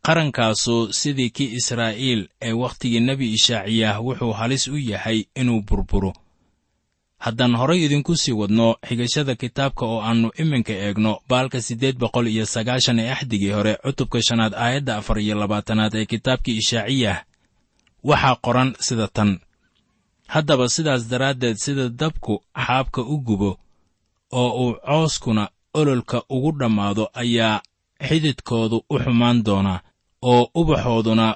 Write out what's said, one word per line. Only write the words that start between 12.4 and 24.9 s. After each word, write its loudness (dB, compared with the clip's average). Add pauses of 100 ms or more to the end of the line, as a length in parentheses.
sagaashan 0
ee -2
Axdigii -2
Hore, 2 (100)
cutubka -2
shanaad, 2
aayadda -2
afar -2
iyo 0
labaatanaad 0
ee -2
kitaabkii -2
Ishaaciyaah, 0 (840)
waxaa 4
qoran 0 (100)
sida -2
tan: 2 (880)
"Haddaba 2
sidaas -2
daraaddeed, 0
sida -2
dabku -4 (320)
xaabka -2
u -4
gubo 0 (800)
oo 2 (180)
uu -2 (120)
cawskuna 0 (300)